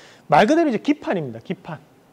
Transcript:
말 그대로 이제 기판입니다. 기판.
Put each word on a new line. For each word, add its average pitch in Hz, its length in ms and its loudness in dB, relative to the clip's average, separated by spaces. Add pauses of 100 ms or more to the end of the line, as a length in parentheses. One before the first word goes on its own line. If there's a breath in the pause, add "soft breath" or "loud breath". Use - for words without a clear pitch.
(260 loud breath)
말 160 200 4
그대로 320 220 2
이제 226 80 -2
기판입니다. 170 640 -4
기판. - 360 -12 (340)